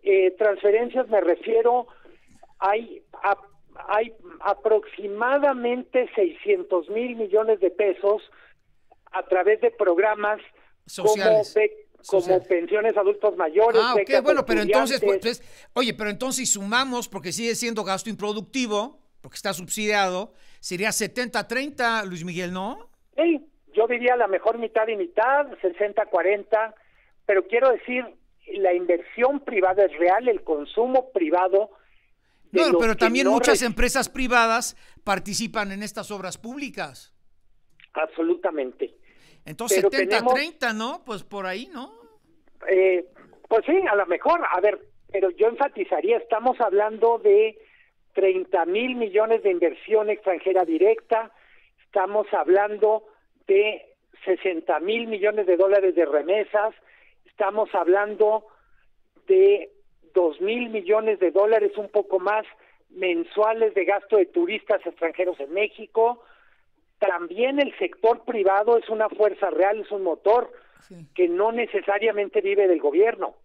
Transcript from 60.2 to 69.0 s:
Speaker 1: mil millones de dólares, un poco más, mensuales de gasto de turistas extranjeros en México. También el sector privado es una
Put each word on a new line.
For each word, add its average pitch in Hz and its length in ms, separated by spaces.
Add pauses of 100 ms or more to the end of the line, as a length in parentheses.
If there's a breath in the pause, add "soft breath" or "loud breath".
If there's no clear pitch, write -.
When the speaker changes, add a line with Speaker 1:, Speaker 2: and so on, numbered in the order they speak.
Speaker 1:
mil 226 300
millones 214 500
de 170 120
dólares, 208 440
un 208 140
poco 190 300
más, 208 260 (460 soft breath)
mensuales 208 840
de 190 100
gasto 202 340
de 185 100
turistas 190 580
extranjeros 165 540
en 143 120
México. 220 720 (760 soft breath)
También 196 600
el 269 200
sector 220 440
privado 214 540
es 226 120
una 214 200